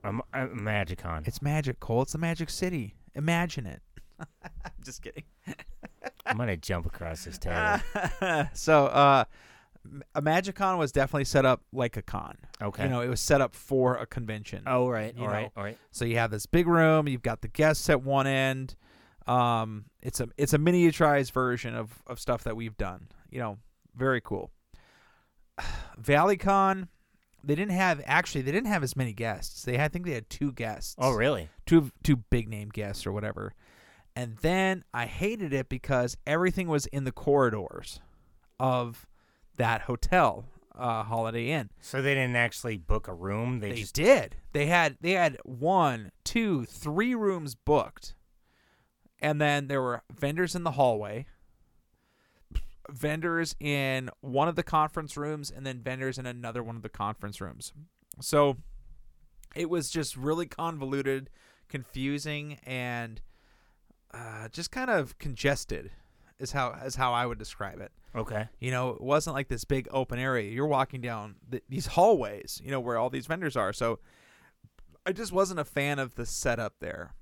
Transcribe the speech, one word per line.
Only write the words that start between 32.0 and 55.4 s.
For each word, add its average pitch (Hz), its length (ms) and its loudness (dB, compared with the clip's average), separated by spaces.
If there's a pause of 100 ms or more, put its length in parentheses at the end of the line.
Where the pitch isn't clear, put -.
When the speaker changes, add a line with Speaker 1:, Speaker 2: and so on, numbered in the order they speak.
Speaker 2:
two 143 140 6
big 113 320 0
name 104 200 -8
guests 104 360 -6
or 98 60 -2
whatever. 101 420 -6 (640)
And 117 260 -6
then 185 420 2 (100)
I 117 120 -2
hated 190 480 -4
it 131 160 -2
because 123 480 0 (100)
everything 175 400 2
was 147 200 2
in 139 180 -4
the 127 80 -2
corridors 120 880 2 (580)
of 123 480 -2 (480)
that 113 260 2
hotel, 127 640 2 (300)
uh, 113 280 -2
Holiday 117 480 -2
Inn. 139 180 -2 (100)
Speaker 1:
So - 220 -6
they 139 120 2
didn't 127 220 2
actually 120 420 0
book 87 300 2
a 92 60 -8
room? 107 460 -2
They 104 120 -4
Speaker 2:
They 120 100 -6
Speaker 1:
just - 140 -10
Speaker 2:
did. 175 400 6 (160)
They 143 140 2
had, 165 360 4
they 175 120 0
had 165 300 4
one, 131 680 2 (120)
two, 190 420 2
three 202 500 0
rooms 180 400 0
booked. - 600 0 (1040)
And 151 200 0
then 147 280 2
there 135 140 0
were 120 200 -2 (120)
vendors 165 420 -2
in 175 80 -4
the 160 80 0
hallway, 117 540 2 (1600)
vendors 156 680 -2
in 135 500 0 (120)
one 143 260 2
of 165 80 -2
the 170 80 0
conference 156 520 -2
rooms, 147 360 -6